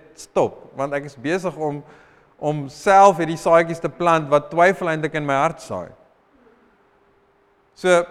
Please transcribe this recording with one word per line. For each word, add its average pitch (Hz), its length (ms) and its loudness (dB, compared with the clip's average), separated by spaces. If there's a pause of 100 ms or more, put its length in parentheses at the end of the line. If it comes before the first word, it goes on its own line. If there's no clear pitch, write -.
(160)
stop, - 600 -6
want 139 180 -6
ek 143 120 -6
is 143 100 -18
besig 165 420 -6
om, 147 260 -8 (540)
om 147 320 -6
self 196 480 6
hierdie 165 200 -4
saadjies 165 420 0
te 165 100 -6
plant 160 400 -2
wat 143 220 0
twyfel 180 380 2
eintlik 156 260 -6
in 151 100 -6
my 139 80 -2
hart 139 280 -2
saai." 95 280 -12 (1900)
So, 185 160 2 (180)